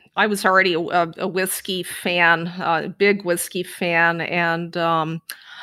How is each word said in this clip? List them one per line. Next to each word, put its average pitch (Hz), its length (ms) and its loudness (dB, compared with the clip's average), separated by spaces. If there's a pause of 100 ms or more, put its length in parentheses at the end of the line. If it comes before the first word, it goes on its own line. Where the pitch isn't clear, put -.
(140)
I 208 140 2
was 202 160 -2
already 190 300 4
a, 156 40 0
a, 170 400 0
a 180 80 -4
whiskey 185 560 -4
fan, 170 640 2
a 170 500 -4
big 202 280 2
whiskey 175 400 -2
fan, 170 560 2
and, 170 560 -2
um, 165 440 0 (420)